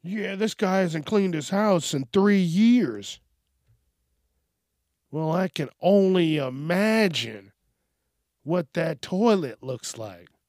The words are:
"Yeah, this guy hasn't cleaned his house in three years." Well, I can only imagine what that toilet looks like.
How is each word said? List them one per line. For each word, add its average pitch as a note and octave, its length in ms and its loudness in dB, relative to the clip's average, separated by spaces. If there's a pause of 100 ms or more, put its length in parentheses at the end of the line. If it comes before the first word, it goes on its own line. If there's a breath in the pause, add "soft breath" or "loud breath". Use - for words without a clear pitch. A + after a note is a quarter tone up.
"Yeah, G3 320 -6
this G#3 180 -4
guy F#3+ 260 0
hasn't E3 260 -2
cleaned G3 280 0
his D3+ 160 -6
house G3 440 0
in C3+ 180 -4
three G3 300 4
years." F3 760 2 (1900)
Well, D#3 220 -4
I F#3 160 0
can - 220 -6 (120)
only F#3 560 4
imagine C#3+ 1160 -2 (880)
what E3 300 -4
that D#3+ 280 -4
toilet F#3 600 0
looks - 360 -10
like. F#2+ 320 -14 (200)